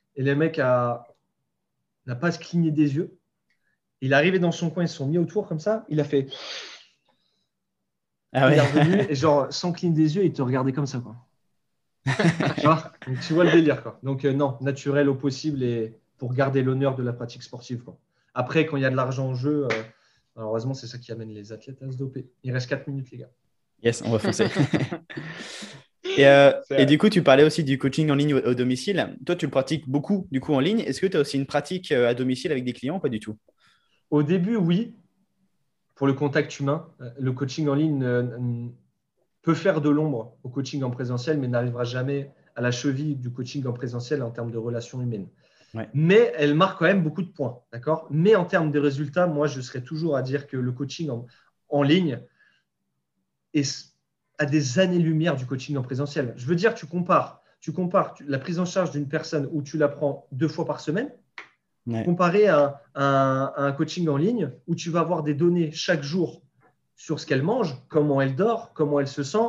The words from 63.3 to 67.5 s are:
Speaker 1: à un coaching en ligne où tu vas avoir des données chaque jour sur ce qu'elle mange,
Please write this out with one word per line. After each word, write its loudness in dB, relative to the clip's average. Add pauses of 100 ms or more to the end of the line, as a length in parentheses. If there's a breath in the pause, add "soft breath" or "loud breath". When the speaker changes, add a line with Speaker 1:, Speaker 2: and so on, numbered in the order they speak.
Speaker 1:
à -2
un 0
coaching -4
en 0
ligne 0 (160)
où -2
tu -6
vas 0
avoir -2
des -2
données 2
chaque -2
jour -4 (540)
sur -6
ce -12
qu'elle 0
mange, 0 (120)